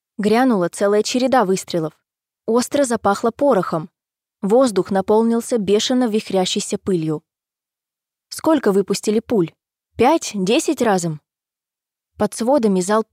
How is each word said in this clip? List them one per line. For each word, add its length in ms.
Грянула 500
целая 320
череда 420
выстрелов. 560
Остро 380
запахло 480
порохом. 580
Воздух 500
наполнился 640
бешено 500
вихрящейся 720
пылью. 460
Сколько 420
выпустили 480
пуль? 340
Пять, 380
десять 480
разом? 360
Под 180
сводами 460
залп 320